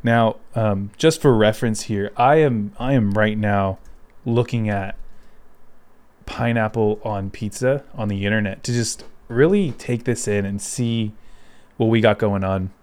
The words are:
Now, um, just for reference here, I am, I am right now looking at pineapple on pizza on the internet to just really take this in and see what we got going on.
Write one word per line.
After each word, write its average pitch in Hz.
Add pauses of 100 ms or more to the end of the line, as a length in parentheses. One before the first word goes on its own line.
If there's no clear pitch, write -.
Now, 117 (160)
um, 101
just 160
for 131
reference 107
here, 101
I 135
am, 120
I 127
am 107
right 107
now 101 (440)
looking 117
at 98 (1300)
pineapple 110
on 101
pizza 127 (100)
on 107
the 98
internet 101
to 123
just 120 (240)
really 156
take -
this 117
in 101
and 101
see 113 (640)
what 113
we 113
got 107
going 101
on. 95 (120)